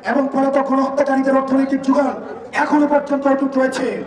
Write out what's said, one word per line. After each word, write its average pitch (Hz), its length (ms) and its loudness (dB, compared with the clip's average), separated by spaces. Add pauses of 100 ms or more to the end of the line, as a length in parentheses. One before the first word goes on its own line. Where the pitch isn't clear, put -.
(120)
এবং 269 120 0 (100)
পলাতক 269 360 0
গণহত্যাকারীদের 269 680 2
অর্থনৈতিক 269 480 0
যোগান 269 280 2 (480)
এখনো 294 300 2
পর্যন্ত 285 300 0 (100)
অটুট 269 260 0
রয়েছে। 262 280 0 (200)